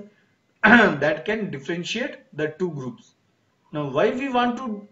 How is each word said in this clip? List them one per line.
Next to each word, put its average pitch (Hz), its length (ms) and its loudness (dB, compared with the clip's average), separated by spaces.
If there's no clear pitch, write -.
<clears throat> - 240 -20
that 165 600 4
can 214 260 -4
differentiate 175 680 -6
the 151 160 -2
two 185 120 -2
groups. 131 440 -10
Now, 147 180 -4
why 160 200 4
we 254 180 -4
want 240 300 2
to, 208 340 -8